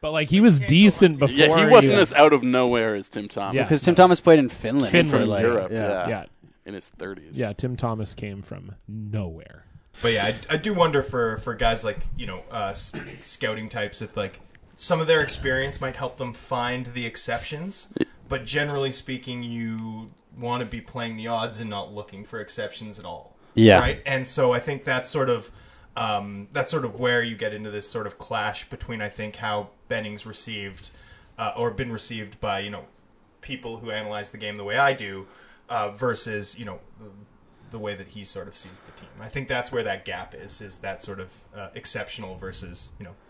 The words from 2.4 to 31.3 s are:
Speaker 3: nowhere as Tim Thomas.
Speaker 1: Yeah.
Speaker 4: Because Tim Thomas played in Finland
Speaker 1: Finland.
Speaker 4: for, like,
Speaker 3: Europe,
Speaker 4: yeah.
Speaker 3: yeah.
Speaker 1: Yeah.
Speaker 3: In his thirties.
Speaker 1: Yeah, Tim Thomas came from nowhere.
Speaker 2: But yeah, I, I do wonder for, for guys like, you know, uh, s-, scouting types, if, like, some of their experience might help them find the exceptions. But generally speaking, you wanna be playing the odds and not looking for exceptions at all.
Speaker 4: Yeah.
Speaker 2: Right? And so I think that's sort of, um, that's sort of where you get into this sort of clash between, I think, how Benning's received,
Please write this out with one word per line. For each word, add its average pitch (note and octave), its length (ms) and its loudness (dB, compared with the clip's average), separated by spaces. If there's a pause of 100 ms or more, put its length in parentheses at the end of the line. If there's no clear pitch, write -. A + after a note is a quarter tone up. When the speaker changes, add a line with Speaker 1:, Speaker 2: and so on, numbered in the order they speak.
Speaker 3:
nowhere B2 520 2
as G2 140 -6
Tim G#2 200 -8
Thomas. G2+ 260 -6
Speaker 1:
Yeah. C3 80 2
Speaker 4:
Because D3+ 200 2
Tim F3 120 6
Thomas F3+ 260 10
played D#3+ 180 10
in C3 100 4
Finland B2 440 -2
Speaker 1:
Finland. E3 180 6
Speaker 4:
for, C3+ 160 2
like, G#2 160 0
Speaker 3:
Europe, F#2+ 300 2
Speaker 4:
yeah. A2 160 -2
Speaker 3:
yeah. F#2 200 -2
Speaker 1:
Yeah. G#2+ 160 -4 (420)
Speaker 3:
In G2+ 80 -12
his F#2 140 -14
thirties. F#2 500 -14
Speaker 1:
Yeah, A2 140 -4
Tim B2+ 240 -6
Thomas A2 380 -6
came G2+ 280 -10
from F#2+ 320 -16 (140)
nowhere. G#2 760 -10 (380)
Speaker 2:
But A#2 100 2
yeah, G2+ 140 0 (240)
I, D#3 40 2
I - 40 0
do G#3 160 -2
wonder D#3 280 2
for, A2+ 360 -2
for A#2+ 160 -8
guys A2+ 300 0
like, G#2 160 -4 (180)
you A#2+ 80 -8
know, F#2 240 -10
uh, G#2 200 -6
s-, - 220 -8 (280)
scouting A2 480 -8
types, G#2+ 340 -8
if, - 140 -12
like, G2 240 -8 (340)
some E3 260 -2
of D#3+ 60 -2
their D#3 160 4
experience C3+ 580 -4
might C3 160 -6
help B2+ 220 -10
them B2 160 -8
find B2 520 -6
the A#2+ 200 -8
exceptions. D3 840 -8 (360)
But B2+ 160 -8
generally C#3+ 460 -4
speaking, B2 540 -10
you A2+ 680 -8 (280)
wanna A#2+ 280 -6
be A2 160 -10
playing A2+ 340 -10
the A2 120 -10
odds A2 340 -6
and G#2+ 80 -8
not G2+ 240 -10
looking G#2 300 -16
for - 160 -14
exceptions G#2+ 580 -12
at F#2+ 80 -18
all. F2 300 -16 (180)
Speaker 4:
Yeah. G#2+ 240 10
Speaker 2:
Right? - 260 0
And C3 220 -2
so B2+ 260 2
I B2 60 0
think C3+ 260 -8
that's B2+ 240 -4
sort C3 220 -2
of, A2+ 200 -4 (460)
um, G2+ 560 -6
that's C3+ 180 -4
sort D3 140 -2
of A2+ 160 -8
where A#2+ 220 2
you A2+ 140 -6
get G#2+ 180 -6
into G#2+ 160 -10
this G#2 180 -10
sort A2 180 -8
of - 120 -14
clash G#2 500 -6
between, - 320 -10
I G#2 80 -6
think, G#2+ 280 -12
how G#2 340 -6 (180)
Benning's A2 380 -8
received, G#2 640 -12 (480)